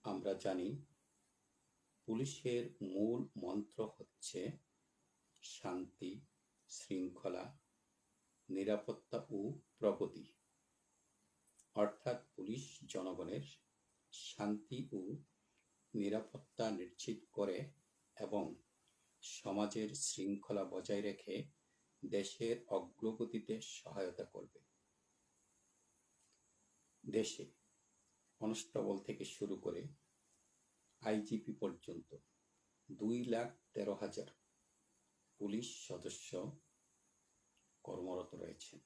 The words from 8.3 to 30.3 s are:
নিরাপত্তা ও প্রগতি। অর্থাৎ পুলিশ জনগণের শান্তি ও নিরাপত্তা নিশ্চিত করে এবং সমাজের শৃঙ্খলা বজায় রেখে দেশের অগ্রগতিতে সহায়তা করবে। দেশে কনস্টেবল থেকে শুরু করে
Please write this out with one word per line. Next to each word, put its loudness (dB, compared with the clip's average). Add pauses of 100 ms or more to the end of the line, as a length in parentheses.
নিরাপত্তা 2 (200)
ও 2 (380)
প্রগতি। 4 (1500)
অর্থাৎ 4 (160)
পুলিশ -2 (280)
জনগণের -2 (680)
শান্তি -2 (200)
ও 0 (960)
নিরাপত্তা 0 (160)
নিশ্চিত -4 (180)
করে 2 (580)
এবং 2 (800)
সমাজের 2 (180)
শৃঙ্খলা 2
বজায় 2
রেখে -4 (680)
দেশের 2 (200)
অগ্রগতিতে 0 (240)
সহায়তা -2 (100)
করবে। -12 (2500)
দেশে 4 (960)
কনস্টেবল 2 (100)
থেকে -2 (120)
শুরু 0
করে 0 (1200)